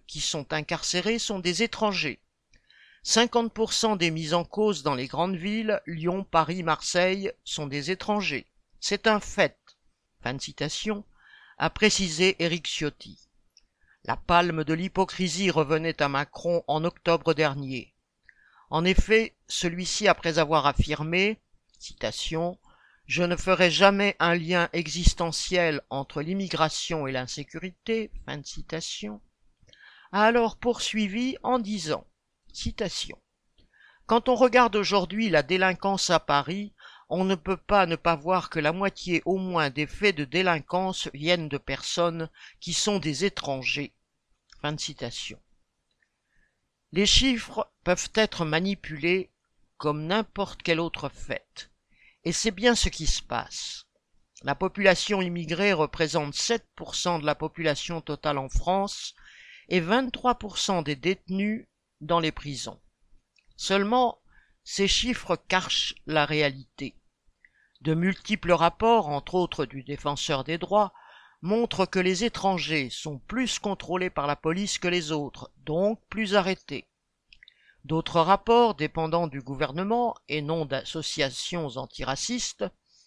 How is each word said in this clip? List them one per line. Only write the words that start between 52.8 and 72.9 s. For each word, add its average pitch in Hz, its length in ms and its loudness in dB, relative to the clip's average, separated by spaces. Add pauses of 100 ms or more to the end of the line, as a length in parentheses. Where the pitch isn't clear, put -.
qui 156 180 -4
se - 160 2
passe. - 640 -8 (560)
La 139 140 -2
population 190 680 4
immigrée 175 500 0
représente 156 600 0
sept - 400 -2
pour - 220 -10
cent 175 240 0
de 147 60 -2
la 147 100 0
population 160 640 -4
totale 147 380 -4
en 135 100 -6
France - 680 -2 (540)
et 180 100 2
vingt-trois 240 580 0
pour 208 220 -10
cent 180 240 0
des 147 140 -2
détenus 190 720 -2 (320)
dans 165 180 2
les 160 140 0
prisons. - 480 -10 (760)
Seulement, 214 640 2 (440)
ces 196 240 0
chiffres - 480 0
cachent - 580 -2 (120)
la 151 200 2
réalité. 139 720 -4 (840)
De 156 120 0
multiples 180 580 0
rapports, 175 560 4
entre 143 260 -4
autres 170 300 0
du 131 200 -12
Défenseur 143 580 -4
des 156 160 -4
droits, 196 340 2 (500)
montrent 208 440 0
que 190 140 0
les 185 240 2
étrangers 156 640 0